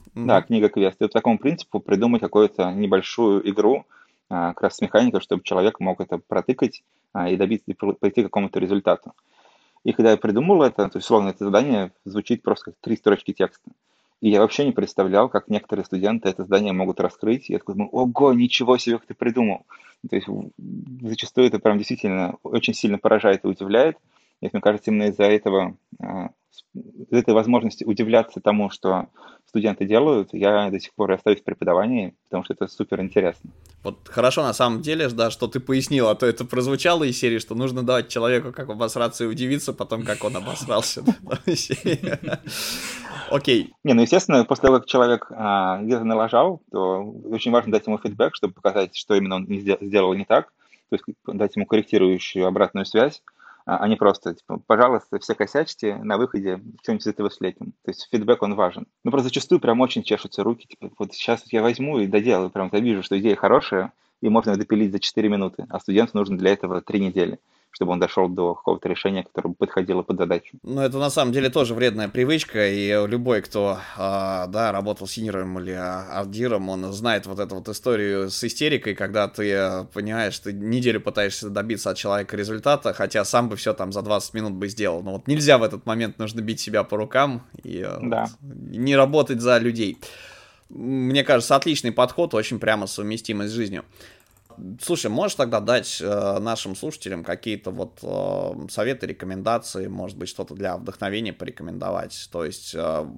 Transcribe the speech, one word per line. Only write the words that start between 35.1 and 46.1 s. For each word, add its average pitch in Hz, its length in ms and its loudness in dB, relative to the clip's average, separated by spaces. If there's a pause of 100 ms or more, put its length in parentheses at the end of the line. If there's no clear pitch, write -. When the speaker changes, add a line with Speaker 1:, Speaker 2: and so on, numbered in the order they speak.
Speaker 2:
что 113 180 -4
ты 127 120 -6
пояснил, 131 480 2
а 107 60 4
то 117 100 -2
это 117 200 2
прозвучало 139 600 0
из 127 140 -2
серии, 117 200 0
что - 160 -10
нужно 127 280 -4
давать 120 260 0
человеку 123 440 0
как 139 180 -12
обосраться 117 540 -2
и - 20 0
удивиться, 127 460 -2
потом 113 320 -6
как 104 200 -4
он 107 120 -4
обосрался, - 640 -4
<laughs> - 40 -8
да, 233 60 6 (160)
там 151 180 -4
из 170 200 0
серии. - 520 -2 (1120)
Окей. 135 420 2 (120)
Speaker 1:
Не, 147 100 6
ну, 117 80 8
естественно, 143 420 6
после - 180 0
того, 131 160 8
как 120 80 -10
человек, 120 440 4
а, 98 520 0
где-то 113 220 0
налажал, 117 680 2